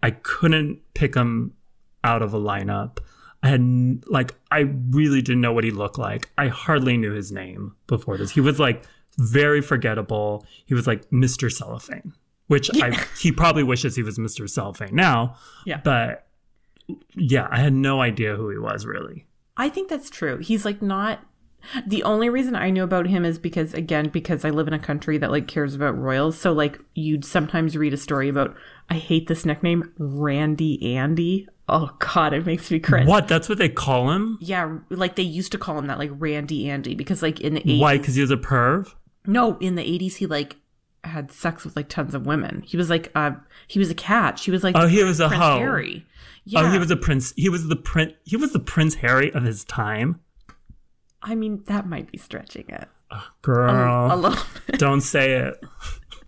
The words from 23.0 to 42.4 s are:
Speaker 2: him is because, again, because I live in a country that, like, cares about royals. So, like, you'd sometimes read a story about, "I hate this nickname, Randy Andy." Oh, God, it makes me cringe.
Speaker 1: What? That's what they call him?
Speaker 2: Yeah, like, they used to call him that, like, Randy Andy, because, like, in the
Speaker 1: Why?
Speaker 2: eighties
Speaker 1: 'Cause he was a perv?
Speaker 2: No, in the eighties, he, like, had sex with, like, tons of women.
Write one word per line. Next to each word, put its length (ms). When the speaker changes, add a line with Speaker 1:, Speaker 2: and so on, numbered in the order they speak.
Speaker 2:
him 180
is 140
because, 360
again, 360
because 340
I 60
live 180
in 60
a 40
country 400
that, 120
like, 180
cares 260
about 240
royals. 400
So, 140
like, 260
you'd 300
sometimes 520
read 180
a 20
story 320
about, 260
"I 40
hate 340
this 180
nickname, 520
Randy 1000
Andy." 520
Oh, 300
God, 360
it 120
makes 240
me 80
cringe. 300
Speaker 1:
What? 180
That's 220
what 100
they 120
call 420
him? 280
Speaker 2:
Yeah, 360
like, 260
they 80
used 280
to 60
call 200
him 100
that, 100
like, 140
Randy 580
Andy, 240
because, 280
like, 180
in 140
the 260
Speaker 1:
Why? 140
Speaker 2:
eighties 120
Speaker 1:
'Cause 80
he 60
was 100
a 60
perv? 580
Speaker 2:
No, 320
in 160
the 80
eighties, 340
he, 100
like, 300
had 300
sex 320
with, 100
like, 140
tons 260
of 120
women. 380